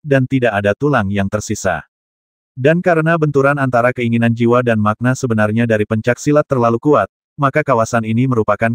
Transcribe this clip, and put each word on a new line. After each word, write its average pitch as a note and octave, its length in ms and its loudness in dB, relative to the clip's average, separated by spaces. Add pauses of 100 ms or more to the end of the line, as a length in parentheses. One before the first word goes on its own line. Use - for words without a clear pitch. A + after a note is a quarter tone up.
dan C3+ 240 0
tidak B2 240 0
ada G2+ 240 0
tulang C3 320 0
yang G2+ 160 0
tersisa. G2 560 -4 (720)
Dan D3 240 2
karena E3+ 400 0
benturan C#3+ 400 0
antara B2 320 0
keinginan A#2 480 0
jiwa A#2+ 240 2
dan A#2 160 0
makna G#2+ 400 0
sebenarnya A2 480 0
dari A2 240 0
pencak A2+ 320 -2
silat D3 240 0
terlalu A#2 320 0
kuat, C3 320 2 (240)
maka C#3+ 320 -2
kawasan A#2 400 0
ini A#2 240 0
merupakan A2+ 460 0